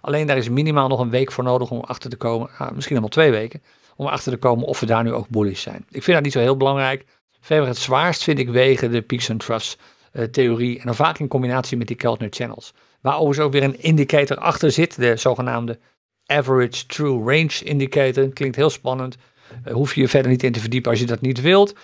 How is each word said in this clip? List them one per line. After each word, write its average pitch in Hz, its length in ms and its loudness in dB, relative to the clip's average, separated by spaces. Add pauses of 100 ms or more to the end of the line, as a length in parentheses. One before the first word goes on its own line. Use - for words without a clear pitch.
Alleen 147 260 -2
daar 135 100 2
is 117 120 -2
minimaal 143 380 2
nog 131 120 0
een 120 100 -2
week 127 220 0
voor 123 120 -4
nodig 123 280 0
om 120 80 -4
achter 123 300 -10
te 120 60 -12
komen, 117 320 -4
ah, - 120 -20
misschien 139 360 -6
helemaal 110 140 0
twee 156 220 6
weken, 113 320 -4 (320)
om 143 120 -6
achter 139 240 -4
te 120 60 -4
komen 120 280 2
of - 140 -4
we 120 60 -2
daar 113 180 2
nu 117 100 0
ook 113 140 -6
bullish 104 340 -2
zijn. - 280 -12
Ik 135 140 -12
vind 180 120 4
dat 147 80 2
niet 139 100 -4
zo 131 60 0
heel 131 180 2
belangrijk. 135 480 0 (360)
Verder 151 260 2
het 123 100 -4
zwaarst 156 460 0
vind 147 160 2
ik 123 100 -2
wegen 123 420 4
de 117 100 0
peaks 120 280 -4
and 110 100 -2
troughs, - 380 -6 (340)
eh, 120 120 -6
theorie 120 560 0
en - 60 -16
dan 120 100 -2
vaak 156 240 0
in 147 80 -4
combinatie 127 500 -2
met 117 100 -4
die 117 80 -6
Keltner 113 360 -2
channels. - 420 -10 (280)
Waar 139 140 0
overigens 151 300 2
ook 139 60 0
weer 139 120 2
een 135 180 -2
indicator 147 560 2
achter 160 340 2
zit, 165 240 0
de 120 200 2
zogenaamde 120 640 -2 (460)
Average 131 600 0
True 143 320 -2
Range 143 460 0
Indicator. 135 680 0
Klinkt 131 260 -4
heel 147 140 2
spannend. 127 480 -4 (460)
Eh, 117 100 -8
hoef 135 220 -2
je 143 60 2
je 131 60 6
verder 127 240 4
niet 127 120 4
in 127 80 2
te 113 80 -4
verdiepen 120 320 -2
als 117 80 2
je 123 60 0
dat 120 160 -4
niet 123 200 -2
wilt. 196 320 4 (100)